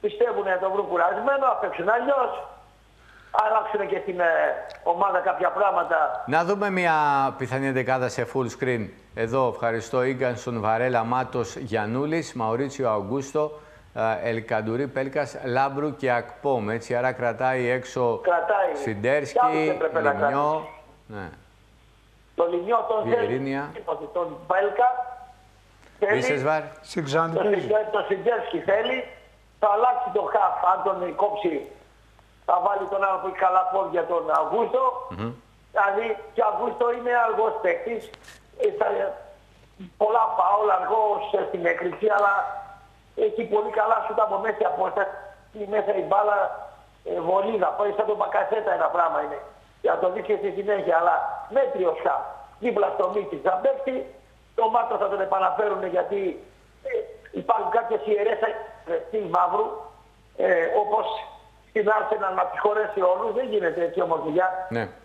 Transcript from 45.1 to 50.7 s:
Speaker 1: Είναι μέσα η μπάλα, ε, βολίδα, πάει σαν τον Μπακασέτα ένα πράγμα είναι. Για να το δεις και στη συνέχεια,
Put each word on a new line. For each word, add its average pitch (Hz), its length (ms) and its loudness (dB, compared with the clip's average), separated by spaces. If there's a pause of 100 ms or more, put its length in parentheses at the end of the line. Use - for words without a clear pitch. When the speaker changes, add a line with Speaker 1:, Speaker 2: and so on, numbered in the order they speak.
Speaker 1:
Είναι 208 200 -8
μέσα 202 160 2 (100)
η - 80 -2
μπάλα, 208 280 4 (720)
ε, 175 180 -2
βολίδα, 196 500 2
πάει 202 200 0
σαν 214 120 2
τον 214 100 0
Μπακασέτα 208 580 0
ένα 165 180 2
πράγμα 160 300 2
είναι. 147 140 -8 (440)
Για - 100 4
να 165 100 0
το 185 100 4
δεις 220 140 -4
και 214 140 2
στη 202 160 -2
συνέχεια, 196 420 0